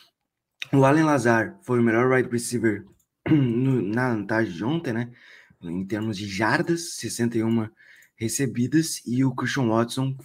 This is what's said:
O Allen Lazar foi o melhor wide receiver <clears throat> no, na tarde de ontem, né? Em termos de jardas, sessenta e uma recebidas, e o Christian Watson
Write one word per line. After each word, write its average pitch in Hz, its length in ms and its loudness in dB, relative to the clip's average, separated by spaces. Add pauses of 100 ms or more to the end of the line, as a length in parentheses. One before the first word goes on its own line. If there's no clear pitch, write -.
(720)
O 139 120 6
Allen 151 200 6
Lazar 117 580 2
foi 123 180 0
o - 20 4
melhor 117 280 4
wide 127 200 2
receiver 113 560 -2 (200)
<clears throat> - 220 -10
no, 131 540 2
na 113 420 -2
tarde 110 300 0
de 82 100 -8
ontem, 156 280 -2
né? 120 200 -6 (480)
Em 90 240 -8
termos 107 320 -4
de 104 120 -8
jardas, 151 640 0
sessenta 117 440 -4
e 110 60 2
uma 113 300 0 (420)
recebidas, 123 880 -2
e 123 200 0
o 131 100 0
Christian 127 340 -2
Watson 120 460 0 (100)